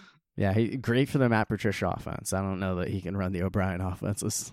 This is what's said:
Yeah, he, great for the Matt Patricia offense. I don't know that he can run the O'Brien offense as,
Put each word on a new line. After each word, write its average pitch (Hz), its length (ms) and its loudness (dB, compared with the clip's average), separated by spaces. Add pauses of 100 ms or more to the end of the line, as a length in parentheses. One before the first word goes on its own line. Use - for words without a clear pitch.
(360)
Yeah, 98 160 2
he, 113 240 2
great 127 320 2
for - 80 0
the 127 140 6
Matt 110 180 4
Patricia 101 400 0
offense. - 460 -6
I 95 80 0
don't 95 180 -2
know 95 160 0
that 87 120 -2
he 98 120 -2
can 92 160 -4
run 92 160 0
the 87 100 -2
O'Brien 92 380 0
offense 95 420 -2
as, - 300 -4